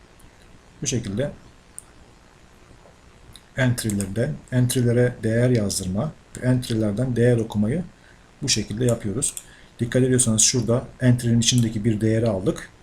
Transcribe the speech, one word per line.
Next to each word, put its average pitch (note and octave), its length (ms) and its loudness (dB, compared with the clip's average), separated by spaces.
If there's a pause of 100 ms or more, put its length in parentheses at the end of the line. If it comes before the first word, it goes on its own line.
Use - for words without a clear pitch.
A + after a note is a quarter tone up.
(840)
Bu D3 40 -6
şekilde G#2+ 460 -4 (2250)
entry'lerden, A2 800 -2 (180)
entry'lere B2 680 2
değer A2+ 280 2
yazdırma, G2+ 640 -2 (300)
entry'lerden A#2+ 760 0
değer A#2+ 200 4
okumayı A2 480 -2 (580)
bu C#3 60 -4
şekilde G#2+ 360 -2
yapıyoruz. A2+ 500 -2 (460)
Dikkat A#2+ 220 0
ediyorsanız A#2+ 400 2
şurada A#2+ 420 0 (160)
entry'nin B2 400 4
içindeki A2+ 440 0
bir G#2+ 160 0
değeri A2 280 2
aldık. G#2+ 420 -4 (120)